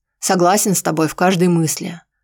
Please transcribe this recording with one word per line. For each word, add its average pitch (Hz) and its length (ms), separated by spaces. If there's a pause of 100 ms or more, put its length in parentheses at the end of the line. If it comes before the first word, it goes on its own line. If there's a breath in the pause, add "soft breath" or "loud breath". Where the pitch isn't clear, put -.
(180)
Согласен 185 580
с - 60
тобой 160 260
в - 80
каждой 180 320
мысли. 170 520 (240)